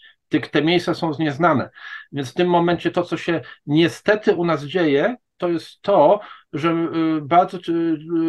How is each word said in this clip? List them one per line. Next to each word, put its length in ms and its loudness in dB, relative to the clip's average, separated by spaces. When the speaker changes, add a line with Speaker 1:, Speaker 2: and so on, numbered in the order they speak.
Speaker 1:
Tak. 120 0
Speaker 2:
Ty-, 80 -12
te 120 2
miejsca 320 0
są 240 -4
nieznane. 520 0
Więc 180 -6
w 40 -20
tym 140 0
momencie 420 0
to, 120 -2
co 140 -6
się 240 -4
niestety 680 2
u 100 -2
nas 200 -2
dzieje, 520 0
to 80 -2
jest 340 -6
to, 380 4
że, 180 -2
y, 500 -2
bardzo, 380 2
y, 380 -2